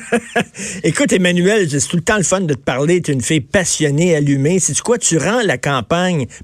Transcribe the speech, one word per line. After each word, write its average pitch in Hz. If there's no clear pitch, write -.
<laughs> 208
Écoute, 170
Emmanuel, 180
c'est 139
tout 180
le 160
temps 214
le 185
fun 185
de 151
te -
parler. 156
T'es 156
une 131
fille 160
passionnée, 160
allumée. 143
Sais-tu -
quoi ? 233
Tu 170
rends 208
la 139
campagne 151